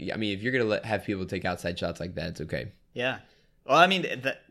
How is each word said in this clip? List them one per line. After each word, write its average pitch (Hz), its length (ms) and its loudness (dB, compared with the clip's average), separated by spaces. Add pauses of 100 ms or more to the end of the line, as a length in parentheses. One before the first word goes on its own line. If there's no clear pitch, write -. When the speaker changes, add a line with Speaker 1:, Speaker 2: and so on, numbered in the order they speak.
(120)
Speaker 1:
I - 40 -4
mean, 104 200 0
if 98 60 -8
you're 127 100 -2
gonna 127 120 2
let, 107 200 0
have 107 200 -2
people 95 220 -2
take 92 200 -4
outside 90 320 -4
shots 85 200 -2
like 87 180 -8
that, 82 120 -4
it's 80 140 -8
okay. 78 300 -6 (200)
Speaker 2:
Yeah. 123 260 -2 (480)
Well, 139 120 6
I 175 80 10
mean, 185 160 4
th-, 127 340 -4 (140)